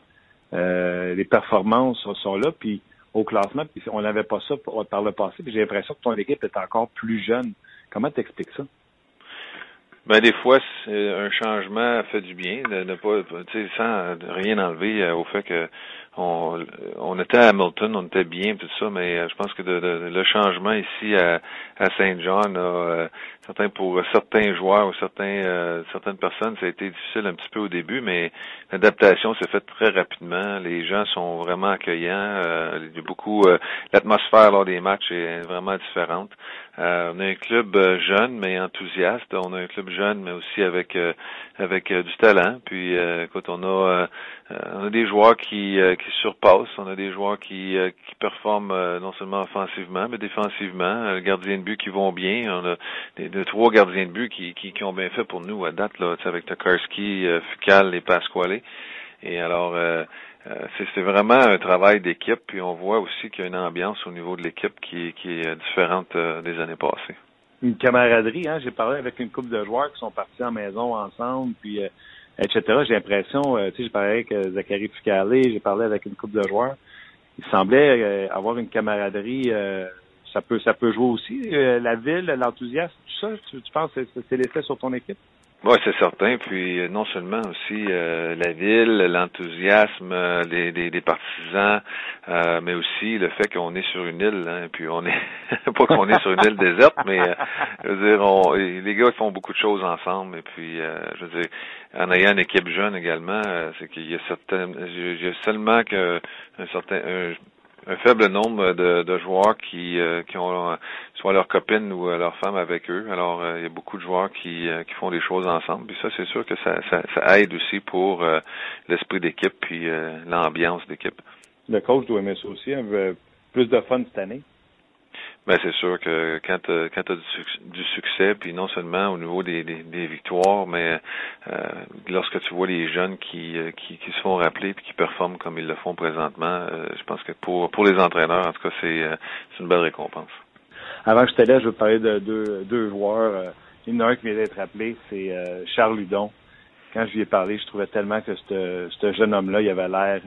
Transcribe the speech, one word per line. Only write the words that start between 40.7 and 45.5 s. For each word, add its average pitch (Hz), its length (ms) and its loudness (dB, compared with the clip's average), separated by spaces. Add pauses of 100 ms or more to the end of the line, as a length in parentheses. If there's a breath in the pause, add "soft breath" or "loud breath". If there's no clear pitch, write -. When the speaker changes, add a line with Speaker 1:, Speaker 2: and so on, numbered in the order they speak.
Speaker 2:
euh, 85 180 0 (440 loud breath)
avec, 95 340 -2
euh, 90 120 2
du 87 140 -10
talent. 107 480 6
Puis, 90 320 -2
euh, 85 280 0
écoute, 92 240 -8
on 87 140 -6
a, 95 40 -4
euh, 92 400 4 (440 loud breath)
euh, - 60 -10 (180)
on 98 100 -6
a 104 40 -4
des 113 180 2
joueurs 104 280 8
qui, 98 440 -2